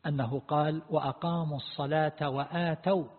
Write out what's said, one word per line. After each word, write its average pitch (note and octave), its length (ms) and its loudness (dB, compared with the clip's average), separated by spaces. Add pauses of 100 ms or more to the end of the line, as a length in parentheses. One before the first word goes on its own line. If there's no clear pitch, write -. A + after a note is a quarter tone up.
أنه C3+ 340 0
قال: D3+ 500 2
"وأقاموا D#3 680 0
الصلاة D3 720 0
وآتوا E3 760 0 (140)